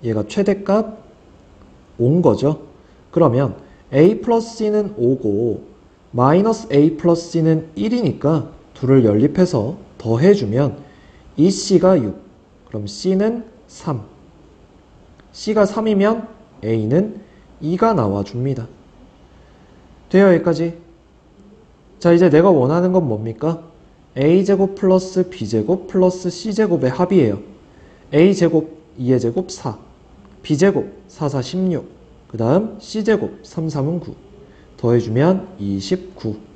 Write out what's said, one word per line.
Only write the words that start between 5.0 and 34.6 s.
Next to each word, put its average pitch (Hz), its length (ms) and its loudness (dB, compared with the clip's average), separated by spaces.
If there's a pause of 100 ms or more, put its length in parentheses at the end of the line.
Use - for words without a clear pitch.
마이너스 180 640 2
A 156 240 4
플러스 170 320 0
C는 160 460 0
일이니까 196 760 -2 (240)
둘을 131 320 2
연립해서 131 720 0 (220)
더해주면 127 800 2 (580)
이 170 140 4
C가 185 500 2
육, 101 180 -6 (480)
그럼 104 200 -10
C는 208 580 -2 (220)
삼. 127 380 -8 (1300)
C가 214 340 0
삼이면 214 600 0 (360)
A는 113 580 -2 (400)
이가 185 320 0
나와줍니다. 117 720 -4 (1400)
돼요, 190 240 6
여기까지? 165 460 -2 (1200)
자, 170 120 4
이제 170 200 6
내가 165 180 6
원하는 165 420 2
건 180 160 0
뭡니까? 113 540 -4 (560)
A제곱 190 560 2
플러스 185 560 0
B제곱 110 560 -2
플러스 185 460 0
C제곱의 190 580 -2
합이에요. 151 480 2 (720)
A제곱, 165 680 2 (180)
이의 127 200 0
제곱, 117 320 -4
사. 110 280 -10 (680)
B제곱, 156 420 0 (220)
사, 151 220 -6
사, 131 120 -4
십육. 180 460 -4 (400)
그 - 80 -18
다음 143 460 0
C제곱, 214 500 -4 (120)
삼, 160 260 -8
삼은 151 320 -4
구. - 120 -16 (600)